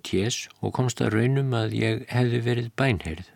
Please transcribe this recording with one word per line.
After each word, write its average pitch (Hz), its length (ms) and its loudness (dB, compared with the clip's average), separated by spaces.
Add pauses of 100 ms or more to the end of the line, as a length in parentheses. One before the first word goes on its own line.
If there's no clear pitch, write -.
Ts 98 460 -2 (100)
og 101 160 -2
komst 127 240 0
að 113 160 2
raun 127 240 2
um 135 160 0
að 110 160 0
ég 110 400 0
hefði 120 320 2
verið 120 320 0
bænheyrð. 90 600 0